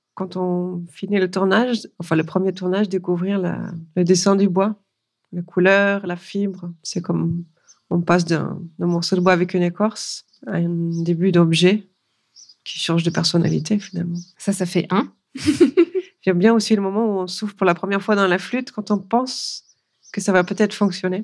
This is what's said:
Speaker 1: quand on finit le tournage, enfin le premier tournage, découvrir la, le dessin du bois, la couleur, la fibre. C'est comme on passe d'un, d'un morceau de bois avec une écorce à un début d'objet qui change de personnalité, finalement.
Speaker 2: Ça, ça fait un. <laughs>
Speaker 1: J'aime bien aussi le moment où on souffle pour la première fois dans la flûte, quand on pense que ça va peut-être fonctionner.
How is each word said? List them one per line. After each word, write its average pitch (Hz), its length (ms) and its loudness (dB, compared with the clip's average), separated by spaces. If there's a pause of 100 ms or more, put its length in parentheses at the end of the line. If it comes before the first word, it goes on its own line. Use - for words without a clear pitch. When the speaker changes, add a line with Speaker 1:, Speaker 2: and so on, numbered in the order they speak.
(140)
Speaker 1:
quand 185 240 -10
on 180 520 -4
finit 202 300 -2
le 185 100 2
tournage, 202 580 0 (120)
enfin 170 160 -2
le 156 80 2
premier 185 300 -2
tournage, 190 340 -2
découvrir 180 520 -2
la, - 320 -4 (260)
le 180 80 2
dessin 185 320 4
du 196 100 4
bois, 196 340 0 (520)
la 175 80 -6
couleur, 196 680 2
la 180 80 -6
fibre. 180 560 -6 (100)
C'est - 200 -6
comme 170 420 -2 (460)
on 175 120 0
passe 175 220 2
d'un, 160 380 -4 (180)
d'un 175 80 -2
morceau 175 300 0
de 180 40 2
bois 180 120 6
avec 180 200 2
une 175 100 2
écorce 208 640 -4 (220)
à 214 80 -6
un 170 140 0 (340)
début 170 300 0
d'objet 170 560 4 (720)
qui - 160 -12
change 165 240 0
de 170 60 -2
personnalité, 165 680 0
finalement. 175 380 -6 (200)
Speaker 2:
Ça, - 160 -2
ça 190 120 -4
fait 175 260 -2
un. 208 200 0 (240)
<laughs> 262 60 -14 (800)
Speaker 1:
J'aime 180 180 2
bien 220 140 6
aussi 220 220 2
le 202 60 2
moment 202 240 -2
où 202 140 0
on 185 80 -4
souffle 202 280 -8
pour - 100 0
la 175 100 4
première 196 260 -2
fois 208 140 0
dans 202 120 4
la 185 120 2
flûte, 247 320 -6
quand 208 180 -8
on 208 80 2
pense 240 640 -4 (480)
que 208 100 -8
ça 202 100 0
va 185 120 6
peut-être 208 300 0
fonctionner. 185 500 -2